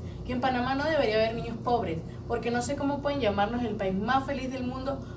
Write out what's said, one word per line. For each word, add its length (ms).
que 60
en 100
Panamá 320
no 100
debería 300
haber 200
niños 300
pobres, 360
porque 220
no 100
sé 160
cómo 240
pueden 200
llamarnos 440
el 120
país 180
más 320
feliz 260
del 140
mundo 340